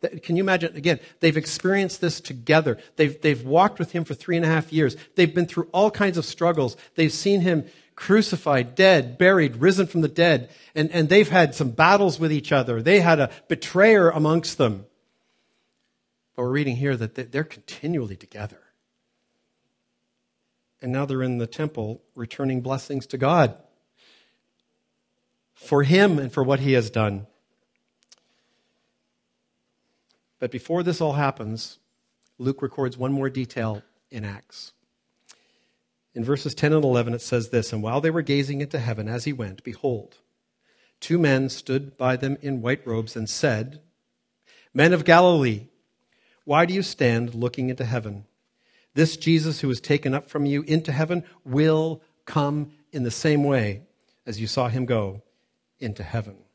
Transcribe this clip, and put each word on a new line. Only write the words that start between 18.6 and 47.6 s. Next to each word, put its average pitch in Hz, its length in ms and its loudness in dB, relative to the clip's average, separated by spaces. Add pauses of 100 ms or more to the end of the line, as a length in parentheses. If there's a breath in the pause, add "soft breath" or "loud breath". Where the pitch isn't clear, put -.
And 127 100 -6
now 135 140 -2
they're 135 180 -4
in 127 140 -2
the 117 100 -4
temple 127 560 -8 (100)
returning 127 480 -6
blessings 135 460 -6
to 139 100 -10
God 135 380 2 (2000 soft breath)
for - 300 0
him 175 360 4
and 131 140 -8
for 139 100 0
what 135 160 0
he 135 140 2
has 117 160 2
done. 104 380 -2 (3000)
But 123 120 -6
before 165 320 -4
this 170 160 -2
all 156 140 -2
happens, 117 640 -4 (600)
Luke 131 240 -4
records 127 360 -6
one 127 160 -4
more 135 160 -2
detail 117 520 -6 (300)
in 110 140 -12
Acts. - 480 -16 (1400 soft breath)
In 120 100 -8
verses 139 300 -4
ten 151 200 0
and 156 100 2
eleven, 120 300 0
it 117 80 -8
says 117 280 -4
this, 113 220 -2
"And 110 100 -6
while 117 200 -2
they 160 100 0
were 165 100 -2
gazing 139 380 -2
into 143 180 -6
heaven 110 300 -6
as 120 160 -6
he 151 80 -4
went, 107 320 -10
behold, 117 540 -8 (840)
two - 180 -2
men 135 300 2
stood 139 500 -6
by 127 200 0
them 135 240 -4
in 139 200 -6
white 123 240 -4
robes 113 300 -6
and 110 140 -8
said, 123 500 -4 (920 soft breath)
'Men 156 180 4
of 165 140 0
Galilee, 160 640 6 (760)
why 151 220 2
do 180 80 -4
you 196 100 -2
stand 117 500 -2
looking 123 360 -4